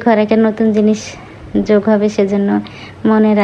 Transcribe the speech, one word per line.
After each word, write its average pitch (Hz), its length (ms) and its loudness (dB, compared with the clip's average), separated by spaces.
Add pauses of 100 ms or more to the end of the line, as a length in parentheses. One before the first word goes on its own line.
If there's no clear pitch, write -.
ঘরে 220 180 2
একটা 214 140 0 (100)
নতুন 220 260 0
জিনিস 214 280 0 (680)
যোগ 208 140 4 (100)
হবে, 208 140 2 (100)
সেজন্য 202 320 0 (560)
মনের 214 400 2